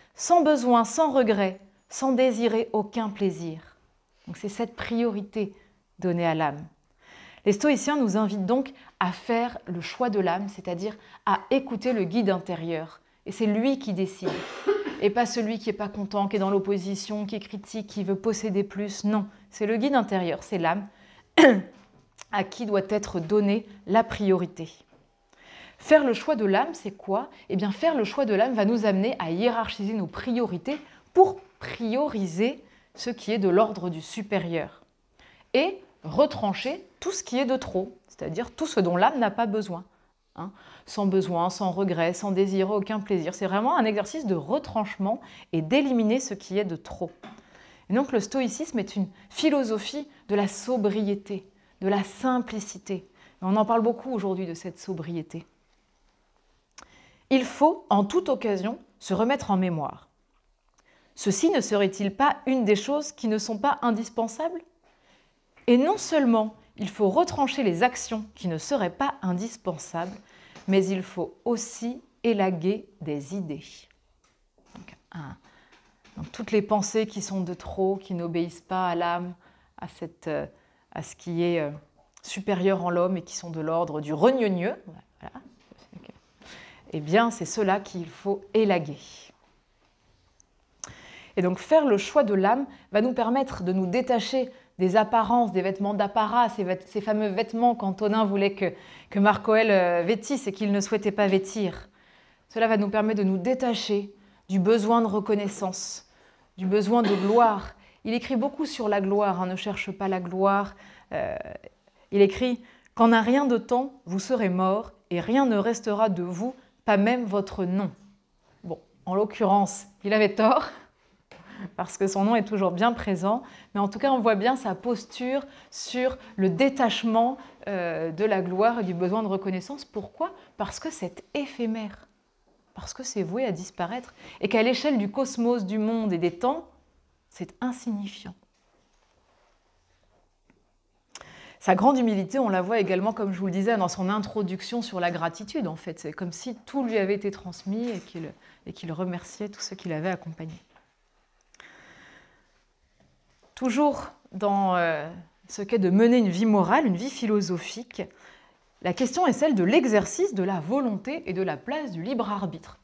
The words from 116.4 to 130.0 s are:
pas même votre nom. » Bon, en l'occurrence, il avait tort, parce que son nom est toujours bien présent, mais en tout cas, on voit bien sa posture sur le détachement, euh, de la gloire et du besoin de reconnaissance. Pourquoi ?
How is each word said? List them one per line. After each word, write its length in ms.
pas 120
même 280
votre 400
nom. » 260
Bon, 140
en 100
l'occurrence, 720
il 80
avait 240
tort, 320
parce 220
que 80
son 160
nom 140
est 80
toujours 260
bien 220
présent, 500
mais 60
en 80
tout 100
cas, 140
on 80
voit 160
bien 180
sa 220
posture 680
sur 440
le 140
détachement, 880
euh, 460
de 120
la 180
gloire 360
et 60
du 100
besoin 300
de 40
reconnaissance. 560
Pourquoi ? 480